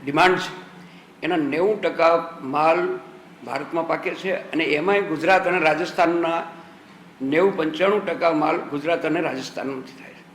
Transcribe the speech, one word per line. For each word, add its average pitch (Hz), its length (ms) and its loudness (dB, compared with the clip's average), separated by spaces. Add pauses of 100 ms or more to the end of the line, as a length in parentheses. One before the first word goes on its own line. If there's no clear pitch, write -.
ડિમાન્ડ 170 340 4
છે, - 120 -6 (720)
એના 170 140 0
નેવું 165 440 0
ટકા 165 640 2
માલ 165 560 2 (460)
ભારતમાં 147 440 -4
પાકે 160 260 -2
છે - 380 -6
અને 160 120 0
એમાંય 160 360 2
ગુજરાત 175 460 2
અને 180 120 0
રાજસ્થાનના 165 840 2 (800)
નેવું 175 340 2
પંચાણું 175 500 0
ટકા 170 260 0
માલ 156 240 2
ગુજરાત 156 480 -2
અને 160 160 0
રાજસ્થાનમાંથી 131 720 -6
થાય - 180 -20
છે. - 140 -20 (100)